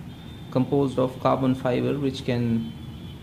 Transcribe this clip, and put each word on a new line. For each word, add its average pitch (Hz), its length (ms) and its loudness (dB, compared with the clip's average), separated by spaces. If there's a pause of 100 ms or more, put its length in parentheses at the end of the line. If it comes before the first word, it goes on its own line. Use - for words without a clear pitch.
(520)
composed 135 480 2
of 131 200 0
carbon 131 360 4
fiber, 127 420 0
which 135 280 -2
can 117 460 0 (520)